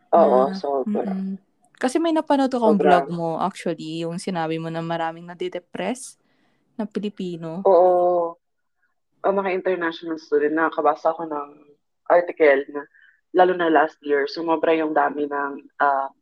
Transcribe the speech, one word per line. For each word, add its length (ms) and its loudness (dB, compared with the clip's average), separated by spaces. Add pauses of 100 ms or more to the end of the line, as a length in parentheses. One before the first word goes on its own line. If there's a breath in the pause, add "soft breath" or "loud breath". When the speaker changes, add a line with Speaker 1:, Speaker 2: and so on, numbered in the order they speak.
(120)
Speaker 1:
Oo, 400 6
Speaker 2:
Na, 60 -6
Speaker 1:
sobra. 480 -2
Speaker 2:
mm-mm. 320 -6 (400)
Kasi 240 0
may 100 0
napanood 380 2
akong 260 4
Speaker 1:
Sobra. 300 2
Speaker 2:
vlog 80 -10
mo, 240 -4
actually, 640 -6
yung 160 -6
sinabi 400 -4
mo 100 -8
na 140 -6
maraming 480 -6
nadidepress 880 -10 (560)
na 160 -8
Pilipino. 800 -8
Speaker 1:
Oo. 640 4 (880)
Ang 160 0
mga 240 -2
international 560 -4
student, 400 0
nakakabasa 560 0
ako 160 -8
ng 200 -8 (600)
article 640 4
na, 80 -6 (540 soft breath)
lalo 180 6
na 140 0
last 340 2
year, 240 0
sumobra 480 0
yung 220 0
dami 320 0
ng, 240 -6 (320)
ah, 240 0 (140)